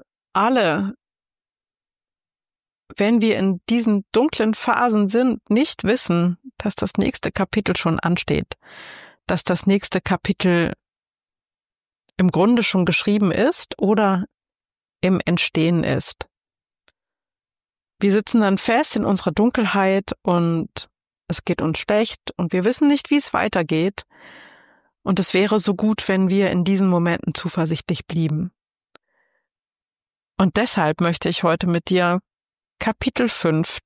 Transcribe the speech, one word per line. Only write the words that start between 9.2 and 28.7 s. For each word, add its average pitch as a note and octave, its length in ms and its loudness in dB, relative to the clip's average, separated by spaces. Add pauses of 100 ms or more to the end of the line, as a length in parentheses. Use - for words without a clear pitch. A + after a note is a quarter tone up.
dass F3+ 160 -2
das - 240 -2
nächste G3 340 0
Kapitel F3 720 0 (1400)
im F#3 120 4
Grunde A3 320 2
schon F#3 220 0
geschrieben G3+ 460 2
ist - 480 -2
oder G3 480 2 (760)
im F#3 240 2
Entstehen E3+ 580 0
ist. - 440 -4 (1700)
Wir G3+ 120 4
sitzen G#3+ 300 2
dann G3 160 2
fest A#3+ 380 0
in G#3 80 -2
unserer F#3 280 0
Dunkelheit G3+ 800 0 (100)
und E3+ 640 -2 (380)
es - 180 -8
geht - 180 -2
uns D#3+ 160 -2
schlecht G#3+ 420 -2 (160)
und F3 160 -4
wir F#3 120 -2
wissen C4 240 2
nicht, C#4+ 220 0
wie D4 60 4
es - 160 -2
weitergeht. E3+ 720 -2 (960)
Und F#3+ 160 0
es F#3 140 -2
wäre G#3 260 2
so G3+ 160 0
gut, G#3+ 340 -2
wenn F#3+ 200 2
wir F#3+ 220 2
in F3 140 0
diesen F#3+ 240 2
Momenten F3 460 0
zuversichtlich D#3+ 720 -4
blieben. E3 460 -2 (1900)